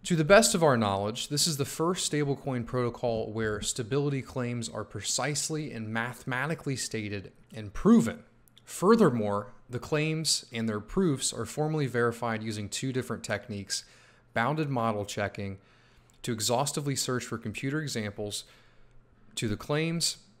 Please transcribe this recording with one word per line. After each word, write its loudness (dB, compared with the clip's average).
To 0
the 2
best 10
of 4
our 8
knowledge, 0
this 0
is -2
the 0
first -2
stablecoin -2
protocol -2
where -2
stability -2
claims -6
are -8
precisely -4
and -8
mathematically -2
stated -6
and -10
proven. 6
Furthermore, 4
the -6
claims 0
and 0
their -2
proofs 0
are -4
formally -2
verified 0
using -6
two -4
different -4
techniques, -6
bounded 0
model 0
checking, -6
to -2
exhaustively 0
search -2
for -6
computer -4
examples -6
to -2
the 0
claims -2